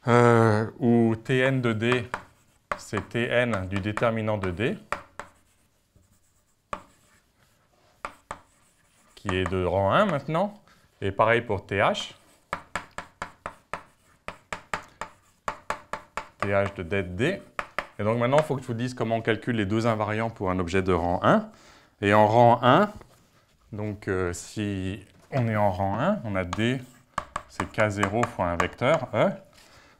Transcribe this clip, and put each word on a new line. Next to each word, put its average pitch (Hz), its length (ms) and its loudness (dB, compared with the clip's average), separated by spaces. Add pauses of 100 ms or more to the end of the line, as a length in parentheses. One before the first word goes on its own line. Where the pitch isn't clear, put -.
euh, 113 600 6 (100)
où 117 360 4
T 131 240 -2
N 131 220 0
de 120 100 0
D, 117 380 -2 (680)
c'est - 300 -8
T 117 220 -4
N 113 400 0
du 101 100 -2
déterminant 107 580 -2
de 95 140 -4
D, 113 260 -2 (4000)
qui - 140 -10
est 95 200 0
de 92 140 0
rang 95 280 2
un 180 140 4
maintenant, 170 540 -4 (420)
et 98 100 -2
pareil 117 300 4
pour 98 240 -6
T 98 120 -4
H, 143 340 0 (4000)
T 104 80 -4
H 98 280 2
de 98 80 -8
D 98 200 -2
de 90 120 -8
D. 151 260 -2 (580)
Et 104 40 -4
donc 113 160 0
maintenant, 127 180 2
il 156 60 4
faut 143 120 -2
que 123 60 -6
je - 60 -16
vous 127 60 -4
dise 123 200 -4
comment 113 240 -2
on 110 40 -2
calcule 113 340 -2
les 107 100 0
deux 110 220 0
invariants 107 420 0
pour 101 200 -6
un 90 100 0
objet 92 220 0
de 92 120 2
rang 87 300 0
un. 202 260 4 (520)
Et 101 120 4
en 107 140 6
rang 120 360 6
un, 170 280 6 (800)
donc, 104 360 -8
euh, 92 260 -2
si 98 720 -6 (260)
on 123 160 -2
est 110 80 -2
en 104 160 2
rang 98 280 -2
un, 185 240 0
on 104 120 -6
a 92 80 -2
D, 113 380 -2 (680)
c'est - 220 -8
K 107 180 2
zéro 101 360 0
fois - 220 -4
un 87 80 -2
vecteur, 120 580 -2
E. 139 160 2 (720)